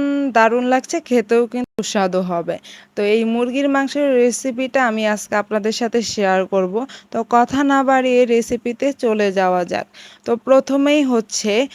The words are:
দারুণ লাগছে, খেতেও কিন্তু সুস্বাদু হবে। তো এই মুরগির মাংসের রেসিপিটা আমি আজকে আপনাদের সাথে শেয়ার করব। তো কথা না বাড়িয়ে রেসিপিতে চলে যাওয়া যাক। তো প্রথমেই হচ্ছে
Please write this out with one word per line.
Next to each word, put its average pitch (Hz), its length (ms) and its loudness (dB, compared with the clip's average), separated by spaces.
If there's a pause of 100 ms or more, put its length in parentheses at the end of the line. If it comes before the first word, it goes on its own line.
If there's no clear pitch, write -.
(320)
দারুণ 226 340 2
লাগছে, 254 340 0
খেতেও 233 460 0
কিন্তু 247 280 -8
সুস্বাদু 190 480 -2
হবে। 170 340 -4 (360)
তো - 100 -6
এই 214 220 2
মুরগির 240 440 0
মাংসের 277 460 0
রেসিপিটা 247 720 0
আমি 220 200 -2
আজকে 208 300 -4
আপনাদের 208 380 -2
সাথে 233 280 -2
শেয়ার 190 440 0
করব। 185 280 0 (340)
তো 233 100 -6 (120)
কথা 240 320 2
না 277 220 2
বাড়িয়ে 254 400 2
রেসিপিতে 233 680 -2
চলে 214 400 0
যাওয়া 185 320 2
যাক। 180 220 -6 (360)
তো - 140 -6
প্রথমেই 277 680 2
হচ্ছে 226 480 -2 (220)